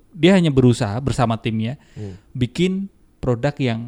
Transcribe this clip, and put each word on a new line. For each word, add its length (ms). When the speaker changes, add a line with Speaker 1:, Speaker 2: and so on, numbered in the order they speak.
Speaker 1:
dia 240
hanya 160
berusaha 480
bersama 380
timnya 400
Speaker 2:
Hmm. 220
Speaker 1:
bikin 560
produk 360
yang 340